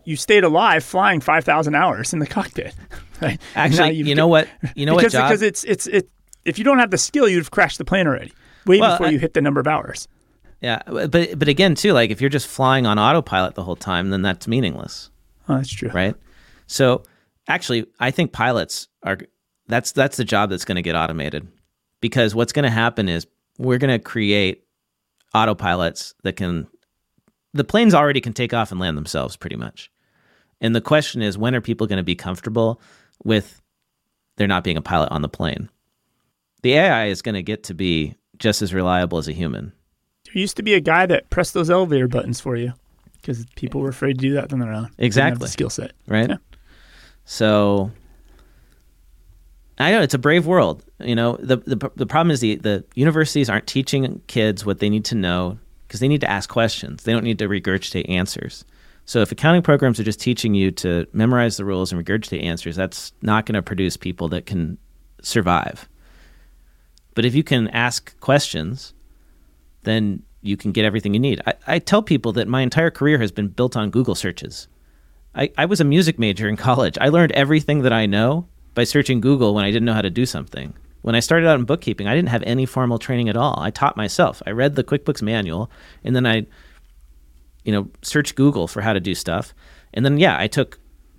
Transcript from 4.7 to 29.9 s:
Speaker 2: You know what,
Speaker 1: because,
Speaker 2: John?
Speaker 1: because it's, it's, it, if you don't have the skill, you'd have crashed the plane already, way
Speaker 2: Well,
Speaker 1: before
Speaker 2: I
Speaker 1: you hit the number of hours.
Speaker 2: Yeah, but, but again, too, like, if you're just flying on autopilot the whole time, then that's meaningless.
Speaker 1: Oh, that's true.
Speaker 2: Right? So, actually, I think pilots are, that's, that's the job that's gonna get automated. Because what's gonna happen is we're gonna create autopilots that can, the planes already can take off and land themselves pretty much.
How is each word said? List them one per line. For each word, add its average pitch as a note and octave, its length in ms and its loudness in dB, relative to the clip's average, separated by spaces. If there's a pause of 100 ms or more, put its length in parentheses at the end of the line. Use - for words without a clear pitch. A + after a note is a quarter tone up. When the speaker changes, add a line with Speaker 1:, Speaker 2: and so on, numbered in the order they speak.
Speaker 2:
You C#3+ 100 -4
know D#3+ 100 2
what, F3 40 6
Speaker 1:
because, A3 140 4
Speaker 2:
John? C3 160 4
Speaker 1:
because G#3+ 120 2
it's, G#3+ 220 -2
it's, - 240 -4
it, F#3+ 220 0 (340)
if E3+ 140 -4
you G#3+ 80 -2
don't C4+ 140 6
have A3+ 120 2
the E3+ 60 2
skill, C4 320 2
you'd F3+ 100 2
have D#3 120 -4
crashed F3+ 260 0
the - 80 -8
plane F#3 220 2
already, - 260 -4 (320)
way G3 160 6
Speaker 2:
Well, G3 140 6
Speaker 1:
before E3+ 120 0
Speaker 2:
I D#3 40 4
Speaker 1:
you C#3+ 80 2
hit D#3+ 140 -2
the D#3 80 0
number C#3+ 200 0
of C#3 60 0
hours. - 420 -4 (500)
Speaker 2:
Yeah, A#2 260 -4
but, - 260 -4
but E3 360 0
again, D3 280 4
too, G3+ 180 4
like, A#2 160 6
if G2+ 100 -4
you're C3+ 100 2
just C#3 180 -2
flying C3 380 2
on G#2 140 2
autopilot G#2+ 560 2
the F#2 80 -6
whole F2 140 -6
time, F#2 320 -4
then F#2+ 120 -2
that's F#2+ 280 -2
meaningless. A2+ 640 -4 (360)
Speaker 1:
Oh, C3+ 80 0
that's C3 140 -4
true. - 200 -8
Speaker 2:
Right? F#2+ 260 -2 (520)
So, B2+ 360 2 (440)
actually, B2+ 380 -2 (160)
I B2+ 100 0
think E3 220 -2
pilots A2 560 -2 (140)
are, F#2+ 160 -4 (480)
that's, A#2+ 260 -2
that's C3+ 240 0
the A#2+ 80 -2
job G#2 240 0
that's F#2 160 -6
gonna F2+ 160 -2
get E2 140 -2
automated. D#2+ 520 -4 (540)
Because A2+ 320 2
what's A2+ 200 0
gonna C#3+ 160 2
happen A2+ 400 0
is E2 180 -4 (300)
we're B2+ 200 0
gonna B2+ 220 2
create G2+ 640 0 (720)
autopilots F#2 800 0 (100)
that F#2 140 -4
can, F2 280 -4 (880)
the D3 120 -2
planes A3 280 4
already C#3+ 280 4
can A#2 100 -6
take A#2+ 220 -4
off A2 180 -2
and F#2 80 -6
land F2 160 -2
themselves C#2+ 400 -6
pretty - 220 -12
much. - 340 -14 (720)